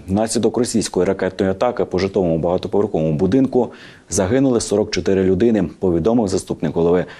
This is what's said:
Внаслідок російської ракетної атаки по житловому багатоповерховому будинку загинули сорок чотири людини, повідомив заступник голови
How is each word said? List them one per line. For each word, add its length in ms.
Внаслідок 500
російської 480
ракетної 460
атаки 320
по 140
житловому 400
багатоповерховому 720
будинку 600
загинули 500
сорок 300
чотири 340
людини, 400
повідомив 480
заступник 460
голови 300